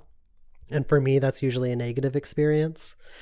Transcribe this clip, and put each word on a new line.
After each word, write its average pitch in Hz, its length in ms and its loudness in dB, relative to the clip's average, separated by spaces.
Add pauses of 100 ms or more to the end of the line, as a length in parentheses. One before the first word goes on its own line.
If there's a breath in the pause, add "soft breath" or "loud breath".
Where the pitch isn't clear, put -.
(720)
And 143 160 -2
for 147 120 6
me, 135 200 4
that's 135 240 0
usually 127 280 0
a 123 40 -2
negative 123 400 -2
experience. 151 800 -2 (260 loud breath)